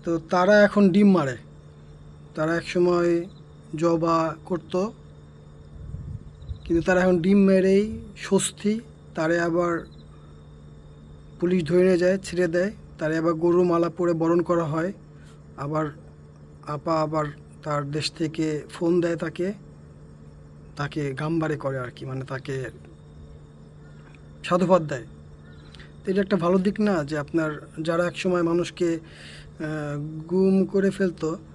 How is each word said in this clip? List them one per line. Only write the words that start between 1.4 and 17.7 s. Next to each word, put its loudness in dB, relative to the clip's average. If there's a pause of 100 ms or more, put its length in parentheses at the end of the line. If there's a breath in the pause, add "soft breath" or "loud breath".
তারা -2
একসময় 2 (500)
জবা 2
করত, -4 (1800)
কিন্তু 0
তারা 4
এখন 4
ডিম 4
মেরেই 4 (180)
স্বস্তি। -2 (340)
তারে 0
আবার -2 (1500)
পুলিশ 2
ধরে 4
নিয়ে 4
যায়, 2
ছেড়ে -2
দেয়। -2 (260)
তারে -2
আবার 2
গরু 2
মালা 2
পরে -2
বরণ 2
করা 0
হয়। -2 (640 loud breath)
আবার -4 (800)
আপা -2
আবার -2 (380)
তার -4